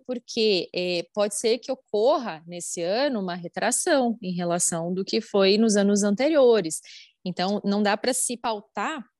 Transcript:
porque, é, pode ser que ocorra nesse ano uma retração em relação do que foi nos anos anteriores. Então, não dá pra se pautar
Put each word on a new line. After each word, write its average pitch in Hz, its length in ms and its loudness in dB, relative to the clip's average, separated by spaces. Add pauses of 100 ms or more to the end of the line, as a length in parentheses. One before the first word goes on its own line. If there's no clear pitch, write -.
porque, 220 640 -2
é, 180 400 -4
pode 208 240 -2
ser 233 200 0
que 233 120 -12
ocorra 226 800 -2
nesse 175 340 -8
ano 226 380 -2
uma 180 160 -4
retração 233 840 0
em 185 100 -6
relação 175 600 -2
do 190 100 -4
que 220 160 -2
foi 202 380 2
nos 220 180 4
anos 202 280 4
anteriores. 226 760 4 (460)
Então, 185 400 -2
não 202 180 2
dá 202 140 4
pra 247 160 -2
se - 240 -4
pautar 226 680 -6 (160)